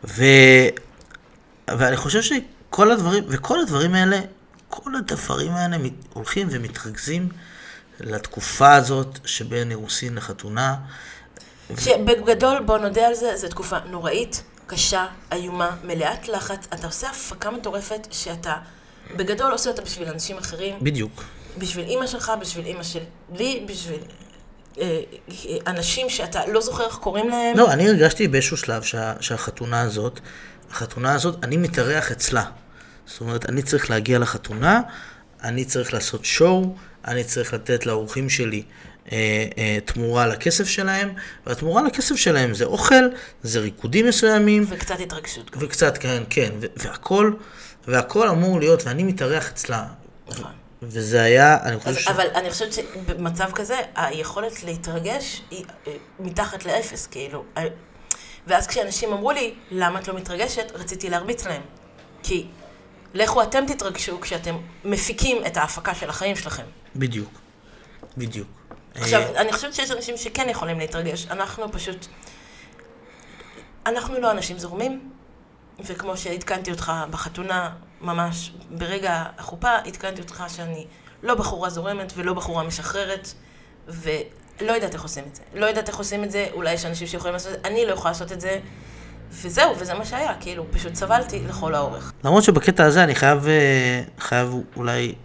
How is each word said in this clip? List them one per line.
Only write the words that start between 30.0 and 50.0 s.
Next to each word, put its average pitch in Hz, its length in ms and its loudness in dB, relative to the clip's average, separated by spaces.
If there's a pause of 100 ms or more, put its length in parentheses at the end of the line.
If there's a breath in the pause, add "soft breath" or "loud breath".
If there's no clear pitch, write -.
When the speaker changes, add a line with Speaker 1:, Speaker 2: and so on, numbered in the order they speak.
Speaker 1:
החתונה 123 420 -2
הזאת, 165 300 0
אני 127 140 0
מתארח 151 540 0
אצלה. 117 320 0 (600 loud breath)
זאת - 160 -16
אומרת, 117 280 -4
אני 131 120 -2
צריך 139 280 0
להגיע 117 300 2
לחתונה, 120 640 2 (600 loud breath)
אני 120 220 -4
צריך 127 280 -2
לעשות 110 320 -4
שואו, 185 500 6 (320 loud breath)
אני 120 160 -2
צריך 120 300 -4
לתת 117 320 -2
לאורחים 113 440 -2
שלי, 110 340 -2 (480 loud breath)
אה, 110 340 2 (120)
אה, 107 280 0
תמורה 117 420 2
לכסף 165 400 0
שלהם, 196 460 -2 (320 loud breath)
והתמורה 160 360 2
לכסף 285 340 0
שלהם 135 380 4
זה 107 120 0
אוכל, - 380 8 (400 loud breath)
זה 117 160 -2
ריקודים 113 480 2
מסוימים. 208 600 6
Speaker 2:
וקצת 180 300 -6
התרגשות 160 520 -10
גם. 127 120 -10
Speaker 1:
וקצת, 147 340 2
כן, 127 320 -2
כן, 120 200 2 (100)
ו-, 113 60 -8 (100)
והכל, 202 560 2 (560 loud breath)
והכל 127 400 4
אמור 175 320 4
להיות, 156 260 6
ואני 127 180 -2
מתארח 160 460 0
אצלה. 113 360 -6 (420)